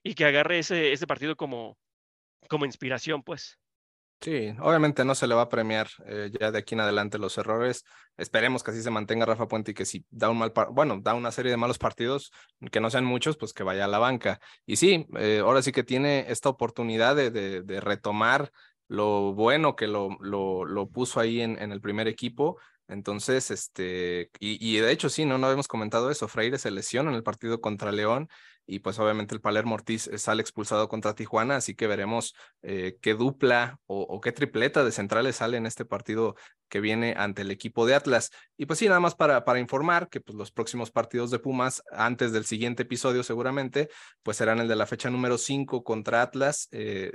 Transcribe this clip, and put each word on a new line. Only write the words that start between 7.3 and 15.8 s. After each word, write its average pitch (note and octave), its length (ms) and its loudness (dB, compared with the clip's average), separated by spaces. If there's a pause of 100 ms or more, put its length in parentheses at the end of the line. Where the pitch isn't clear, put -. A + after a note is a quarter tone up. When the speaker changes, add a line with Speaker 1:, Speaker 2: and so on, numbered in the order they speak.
Speaker 2:
errores. A2+ 460 -2 (340)
Esperemos A#2+ 460 0
que A#2 80 -6
así A2+ 100 -6
se A#2 80 -4
mantenga A2+ 380 0
Rafa A2 200 0
Puente A2 240 -4
y - 40 -14
que F#2+ 100 -6
si - 240 -10
da A2 200 0
un A2+ 100 2
mal A2+ 140 0
par-, - 180 2
bueno, C3 280 2
da A2 140 2
una A#2+ 180 -2
serie B2+ 200 -2
de A#2+ 60 2
malos A#2+ 200 0
partidos, B2 540 -4 (400)
que - 80 0
no A2 100 2
sean B2+ 160 2
muchos, B2 320 0
pues - 160 -8
que - 80 -10
vaya G2 240 -2
a - 20 0
la G#2 120 0
banca. A#2 400 0 (260)
Y G#2+ 120 -4
sí, F3 280 4 (140)
eh, G#2+ 240 2
ahora B2+ 180 6
sí C3 100 0
que B2+ 120 0